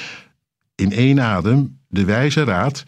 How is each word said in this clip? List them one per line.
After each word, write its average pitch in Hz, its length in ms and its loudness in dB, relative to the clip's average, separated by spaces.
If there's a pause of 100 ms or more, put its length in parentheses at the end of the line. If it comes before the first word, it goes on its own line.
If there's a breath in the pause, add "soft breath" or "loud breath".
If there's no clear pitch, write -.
(760 loud breath)
in 95 180 0
één 135 280 2
adem, 113 680 0
de 101 160 -2
wijze 135 400 0
raad, 113 440 -2